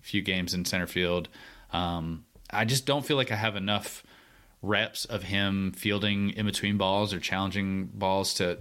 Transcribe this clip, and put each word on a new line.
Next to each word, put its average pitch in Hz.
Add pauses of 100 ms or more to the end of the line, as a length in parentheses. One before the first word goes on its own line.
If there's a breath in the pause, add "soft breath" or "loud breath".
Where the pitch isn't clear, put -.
few 101
games 92
in 90
center 90
field. 87 (440 loud breath)
Um, 85 (240)
I 107
just 127
don't 139
feel 147
like 127
I 107
have 104
enough 101 (580 loud breath)
reps 101
of 101
him 98
fielding 101
in 107
between 101
balls 98
or 90
challenging 95
balls 98
to, 90